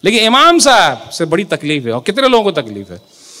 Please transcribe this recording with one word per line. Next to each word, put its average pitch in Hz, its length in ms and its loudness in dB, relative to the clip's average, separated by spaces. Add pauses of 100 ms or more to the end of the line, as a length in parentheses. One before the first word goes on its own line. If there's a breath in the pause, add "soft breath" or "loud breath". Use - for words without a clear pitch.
लेकिन 220 200 0
इमाम 294 340 4
साहब 196 520 2
से - 140 -6
बड़ी 165 200 -2
तकलीफ 147 420 -6
है, 113 60 -4
और 120 80 -4
कितने 233 280 -2
लोगों 220 240 2
को 156 80 -4
तकलीफ 101 300 -12
है। 87 100 -18 (400 loud breath)